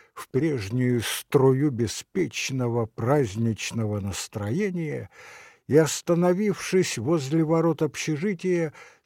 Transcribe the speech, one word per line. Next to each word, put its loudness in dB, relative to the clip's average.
в -18
прежнюю 0
струю 2
беспечного -2
праздничного -2
настроения -6
и, 4
остановившись 2
возле 0
ворот 2
общежития, -2